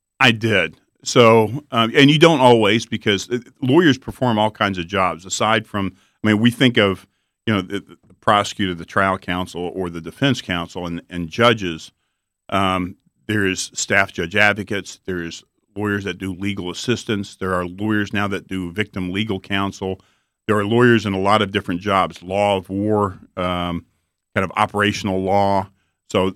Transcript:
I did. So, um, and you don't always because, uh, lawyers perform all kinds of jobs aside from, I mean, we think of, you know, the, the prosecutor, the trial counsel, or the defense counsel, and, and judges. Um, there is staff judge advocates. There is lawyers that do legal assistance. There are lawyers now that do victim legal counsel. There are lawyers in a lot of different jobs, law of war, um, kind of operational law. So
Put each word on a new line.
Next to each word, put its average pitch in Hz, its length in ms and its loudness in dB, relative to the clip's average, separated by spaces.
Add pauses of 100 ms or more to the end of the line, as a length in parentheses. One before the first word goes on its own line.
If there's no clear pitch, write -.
(200)
I 131 120 6
did. 101 440 0 (280)
So, 113 640 6
um, 113 240 0
and 143 160 8
you 156 80 4
don't 160 220 6
always 117 440 6
because, 101 460 -2
uh, 123 80 -2 (240)
lawyers 139 340 4
perform 120 420 -2
all 107 120 2
kinds 98 260 0
of 87 120 -6
jobs 90 360 -2
aside 107 420 0
from, 95 280 -4 (280)
I 107 40 0
mean, 107 140 4
we 120 100 4
think 120 260 2
of, 98 300 0 (400)
you 110 80 0
know, 98 80 0
the, 98 160 -8
the - 360 -20
prosecutor, 101 600 -4
the 82 100 -14
trial 98 320 -2
counsel, 90 580 -8
or 90 140 -6
the 85 120 -12
defense 120 420 -4
counsel, 87 420 -6
and, 85 240 -8
and 87 200 -8
judges. 104 640 0 (560)
Um, 92 480 -2 (320)
there 104 180 0
is 92 260 -4
staff - 400 0
judge 87 220 -6
advocates. 104 720 -2
There 90 160 -6
is 85 220 -12 (320)
lawyers 101 280 -4
that 90 140 -8
do 95 160 -6
legal 95 360 -6
assistance. 110 640 -6
There 92 180 -4
are 90 120 -2
lawyers 104 460 -2
now 101 140 -2
that 95 220 -6
do 92 240 -8
victim 92 400 -6
legal 104 260 -4
counsel. 98 600 -6 (480)
There 107 80 2
are 104 80 0
lawyers 117 420 4
in 101 60 -4
a 95 80 -2
lot 104 220 2
of 98 100 -4
different 95 300 -4
jobs, 95 400 -2
law 101 340 0
of 92 120 -8
war, 101 520 -2 (160)
um, 87 480 -4 (500)
kind 98 100 0
of 85 120 -4
operational 104 640 0
law. 98 460 0 (420)
So 95 260 0